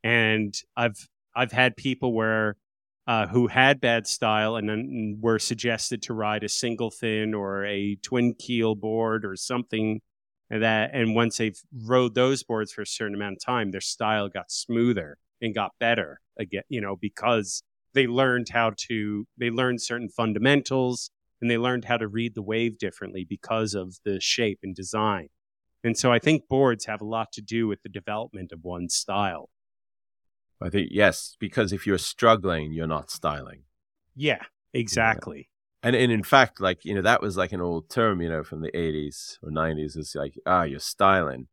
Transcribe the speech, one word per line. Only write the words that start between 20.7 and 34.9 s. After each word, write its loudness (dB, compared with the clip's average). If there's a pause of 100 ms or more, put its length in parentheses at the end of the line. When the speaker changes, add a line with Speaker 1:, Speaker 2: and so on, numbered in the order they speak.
Speaker 1:
and -2
they 2
learned 0
how 2
to -2
read -4
the -8
wave -2
differently -8
because -4
of -8
the -2
shape 0
and -8
design. 0 (540)
And 0
so 4
I 6
think 2
boards 4
have -8
a -10
lot -4
to -14
do -2
with -4
the -14
development -10
of -16
one's -6
style. -2 (1080)
Speaker 2:
I -4
think, 0
yes, 4
because 0
if -6
you're 2
struggling, 2
you're -4
not -4
styling. -6 (500)
Speaker 1:
Yeah, -2 (300)
exactly. 0